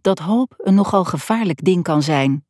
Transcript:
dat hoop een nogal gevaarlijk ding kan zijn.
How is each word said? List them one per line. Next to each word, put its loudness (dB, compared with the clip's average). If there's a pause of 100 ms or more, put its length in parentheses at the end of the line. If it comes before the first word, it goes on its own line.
dat 0
hoop -2
een 0
nogal 2
gevaarlijk -4
ding 2
kan 0
zijn. 0